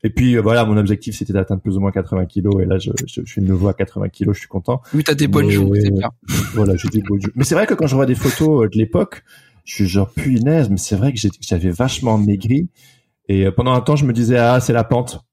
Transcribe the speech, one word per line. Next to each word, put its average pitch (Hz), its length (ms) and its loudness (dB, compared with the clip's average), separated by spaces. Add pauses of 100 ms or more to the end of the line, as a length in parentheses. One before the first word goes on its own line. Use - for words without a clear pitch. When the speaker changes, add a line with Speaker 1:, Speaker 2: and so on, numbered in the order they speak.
Speaker 1:
Et 113 60 -8
puis, 123 260 0
euh, 113 60 2
voilà, 113 240 2
mon 107 100 0
objectif, 104 420 -2
c'était - 140 -8
d'atteindre 95 300 -2
plus 98 160 -4
ou - 20 0
moins 98 120 -2
quatre-vingts 92 340 -2
kilos, 101 360 0
et 90 40 0
là, 95 140 0
je, - 120 -6 (140)
je, - 180 -12
je - 80 -14
suis 101 100 -4
de 95 60 0
nouveau 95 220 2
à 92 40 -2
quatre-vingts 98 360 -4
kilos, 101 260 -2
je - 60 -16
suis - 80 -20
content. 123 320 -6 (120)
Speaker 2:
Oui, 151 120 0
t'as 151 80 0
des 143 160 0
bonnes 101 180 2
Speaker 1:
Mais, 101 60 2
Speaker 2:
joues, 98 220 2
c'est 101 160 2
bien. 98 180 -2 (440)
Speaker 1:
voilà, 101 220 2
j'ai - 140 -4
des 107 140 0
bonnes 98 180 -2
joues. 101 140 -6
Mais 127 100 0
c'est - 100 0
vrai 202 100 2
que - 100 0
quand 156 120 0
je 135 80 0
vois 135 120 4
des 123 80 0
photos, 139 500 2
euh, 104 40 0
de 104 80 -2
l'époque, 175 460 0 (400)
je - 120 -18
suis 101 120 0
genre, 95 240 2
punaise, 131 580 2
mais 98 80 2
c'est 95 200 -2
vrai 127 160 0
que 110 60 -6
j'ai, 104 100 0 (100)
j'avais 90 300 0
vachement 120 480 0
maigri. 104 500 0 (640)
Et, 98 160 2
euh, 98 60 2
pendant 123 200 0
un 123 100 4
temps, 151 140 2
je 147 100 2
me 127 60 2
disais, 120 260 2
ah, 120 220 4
c'est 123 140 0
la 117 100 2
pente. 123 380 -2 (120)